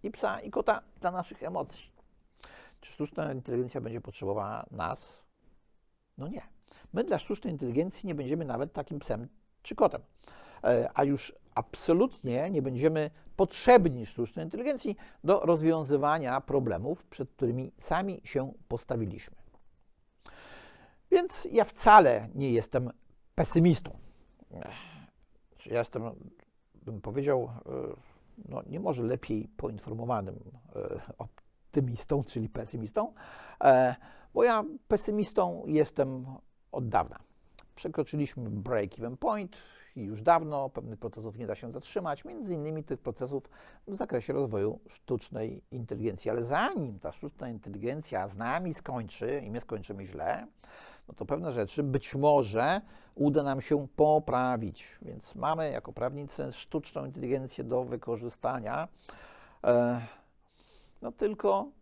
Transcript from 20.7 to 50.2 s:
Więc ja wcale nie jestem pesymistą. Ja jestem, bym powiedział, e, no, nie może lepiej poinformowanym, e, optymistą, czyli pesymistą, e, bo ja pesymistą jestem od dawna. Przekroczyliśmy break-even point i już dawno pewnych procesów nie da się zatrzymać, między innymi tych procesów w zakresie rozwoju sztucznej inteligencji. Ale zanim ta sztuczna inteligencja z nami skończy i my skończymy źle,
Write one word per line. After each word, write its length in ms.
Więc 400
ja 140
wcale 680
nie 180
jestem 380
pesymistą. 640
Ja 120
jestem, 240
bym 260
powiedział, 500
e, 40
no, 180
nie 140
może 220
lepiej 540
poinformowanym, 840
e, 240
optymistą, 1040
czyli 240
pesymistą, 680
e, 320
bo 100
ja 200
pesymistą 800
jestem 600
od 160
dawna. 300
Przekroczyliśmy 760
break-even 640
point 400
i 40
już 220
dawno 480
pewnych 280
procesów 380
nie 100
da 80
się 180
zatrzymać, 520
między 300
innymi 300
tych 160
procesów 500
w 80
zakresie 380
rozwoju 560
sztucznej 840
inteligencji. 600
Ale 120
zanim 560
ta 140
sztuczna 360
inteligencja 800
z 80
nami 380
skończy 720
i 60
my 100
skończymy 460
źle, 400